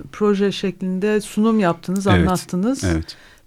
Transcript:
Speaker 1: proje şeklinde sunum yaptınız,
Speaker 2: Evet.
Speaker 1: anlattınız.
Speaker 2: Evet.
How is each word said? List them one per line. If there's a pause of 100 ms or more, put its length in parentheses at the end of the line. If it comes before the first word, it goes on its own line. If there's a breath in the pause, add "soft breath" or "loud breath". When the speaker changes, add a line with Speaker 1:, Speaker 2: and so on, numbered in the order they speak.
(120)
Speaker 1:
proje
şeklinde
sunum
yaptınız,
Speaker 2:
Evet.
Speaker 1:
anlattınız.
Speaker 2:
Evet. (300 loud breath)